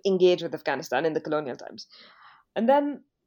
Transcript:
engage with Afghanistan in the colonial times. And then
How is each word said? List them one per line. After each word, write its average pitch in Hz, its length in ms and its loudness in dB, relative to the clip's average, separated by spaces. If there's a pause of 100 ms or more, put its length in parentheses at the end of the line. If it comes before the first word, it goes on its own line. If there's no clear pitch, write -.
engage 180 360 4
with 165 140 -6
Afghanistan 147 500 -4
in 160 80 0
the 127 80 -2
colonial 151 340 -4
times. - 300 -18 (720)
And 226 120 0
then 285 360 2 (240)